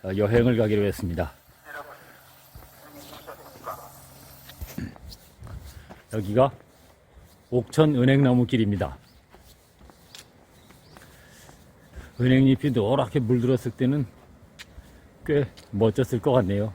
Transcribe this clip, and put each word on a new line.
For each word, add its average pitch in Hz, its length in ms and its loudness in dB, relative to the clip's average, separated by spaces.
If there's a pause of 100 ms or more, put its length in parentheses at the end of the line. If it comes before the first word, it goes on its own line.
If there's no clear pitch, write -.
(180)
여행을 117 400 4
가기로 107 280 2
했습니다. 85 460 -4 (4000)
여기가 113 380 0 (1000)
옥천 143 440 2
은행나무길입니다. 123 1000 2 (3250)
은행잎이 131 520 4
노랗게 120 480 0
물들었을 123 520 0
때는 131 340 -2 (1200)
꽤 143 220 0 (240)
멋졌을 113 480 0
것 143 120 0
같네요. 101 440 2